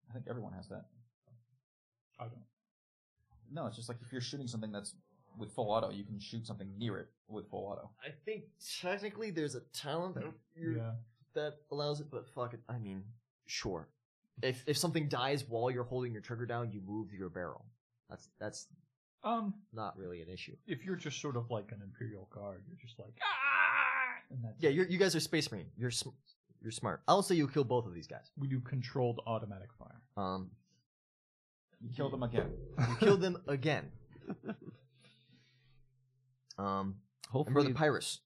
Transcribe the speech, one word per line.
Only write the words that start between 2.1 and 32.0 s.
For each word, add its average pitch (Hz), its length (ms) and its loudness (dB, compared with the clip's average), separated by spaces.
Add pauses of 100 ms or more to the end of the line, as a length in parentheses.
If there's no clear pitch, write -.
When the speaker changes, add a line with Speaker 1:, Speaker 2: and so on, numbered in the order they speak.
Speaker 2:
I 120 60 -6
don't. 117 80 -10 (1160)
Speaker 1:
No, 147 160 -6
it's 110 80 -8
just, 117 140 -10
like, 120 160 -6
if - 60 -14
you're 127 100 -4
shooting 135 260 -6
something 110 240 -4
that's 101 220 -6 (440)
with 107 160 -8
full 107 180 2
auto, 110 180 4
you 101 140 -6
can 101 160 -6
shoot 117 260 -6
something 98 320 -8
near 107 200 0
it 92 100 -8 (200)
with 104 220 -8
full 98 160 -6
auto. 101 240 -8 (160)
Speaker 3:
I 147 60 -10 (140)
think 214 180 -4 (380)
technically 202 500 -4
there's 151 240 0
a 123 60 -6 (120)
talent 165 420 -2
that 127 100 -4 (300)
you're 165 220 0
Speaker 2:
Yeah. 113 140 -2 (420)
Speaker 3:
that 147 240 -2 (140)
allows 147 300 0
it, 139 100 -10
but 107 180 -6
fuck 120 240 -4
it. 117 160 -10
I 120 80 -4
mean, 98 260 -6 (440)
sure. 87 400 -4 (540)
If, 127 260 0
if 151 100 4
something 165 320 2
dies 135 380 2
while 117 240 2
you're 123 120 0
holding 123 280 -2
your 110 100 -6
trigger 117 240 -4
down, 117 260 -2
you 101 100 -6
move 104 320 -4
your 92 160 -6
barrel. 85 360 -6 (440)
That's, - 200 -16 (100)
that's - 280 -8 (560)
Speaker 2:
Um, 214 300 0 (180)
Speaker 3:
not 110 260 -6
really 90 240 -8
an 80 80 -10
issue. - 260 -10 (120)
Speaker 2:
if 160 180 -4
you're 185 100 0
just 160 260 -4
sort 143 160 -2
of 117 120 -2
like 107 220 -2
an 101 100 -10
Imperial 98 520 -8
Guard, 98 340 -8
you're 175 100 -16
just - 220 -18
like, - 240 -14
"Ah!" 269 1040 4
And 123 140 -6
that's 110 180 -6
Speaker 3:
Yeah, 160 80 8
Speaker 2:
it. 139 60 6
Speaker 3:
you're, 185 120 6
you 180 120 2
guys 185 160 6
are 160 40 6
Space 156 320 2
Marine. 90 160 -6 (100)
You're 120 140 2
sm-, - 180 -2 (520)
you're 110 100 -6
smart. 95 360 0
I'll 190 160 10
say 185 120 6
you'll 147 120 6
kill 143 160 4
both 120 240 4
of 87 60 -10
these 82 140 -10
guys. - 300 -14
Speaker 2:
We 139 100 -2
do 131 120 2
controlled 123 680 0
automatic 107 480 -4
fire. - 280 -20 (160)
Speaker 3:
Um, 92 340 -2 (1300)
Speaker 1:
You 117 140 -8
kill 139 140 0